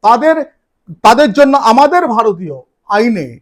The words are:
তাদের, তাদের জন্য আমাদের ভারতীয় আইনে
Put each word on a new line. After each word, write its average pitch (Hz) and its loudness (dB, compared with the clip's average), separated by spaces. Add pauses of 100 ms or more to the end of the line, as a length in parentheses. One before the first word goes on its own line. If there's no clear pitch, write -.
তাদের, 247 2 (680)
তাদের 233 4
জন্য 277 4
আমাদের 269 0
ভারতীয় 202 -4 (400)
আইনে 208 -4